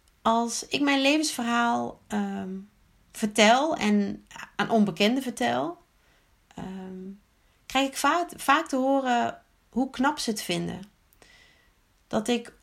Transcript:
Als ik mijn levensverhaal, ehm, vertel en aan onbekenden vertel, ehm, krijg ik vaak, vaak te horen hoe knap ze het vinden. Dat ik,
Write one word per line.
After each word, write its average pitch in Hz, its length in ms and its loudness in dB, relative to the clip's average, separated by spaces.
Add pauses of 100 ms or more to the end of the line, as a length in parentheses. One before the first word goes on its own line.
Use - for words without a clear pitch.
(220)
Als 226 460 0
ik 277 140 -4
mijn 277 200 2
levensverhaal, 240 1040 0
ehm, 196 420 -4 (600)
vertel 233 680 4
en 208 500 0 (280)
aan - 140 -2
onbekenden 214 540 2
vertel, 247 600 -2 (600)
ehm, 190 640 -12 (540)
krijg 269 220 0
ik 269 100 -8
vaak, 330 380 0
vaak 311 320 2
te - 80 -4
horen 254 680 0 (280)
hoe - 200 -2
knap 285 300 -2
ze - 100 -4
het 208 120 -4
vinden. 175 400 -4 (1300)
Dat 214 200 -2
ik, 240 360 -2